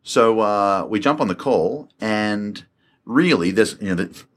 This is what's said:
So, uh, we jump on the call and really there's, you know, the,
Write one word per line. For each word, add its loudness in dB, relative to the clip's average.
So, 2
uh, 2
we -2
jump 0
on -2
the -2
call -2
and -4
really 2
there's, 2
you -6
know, -2
the, -6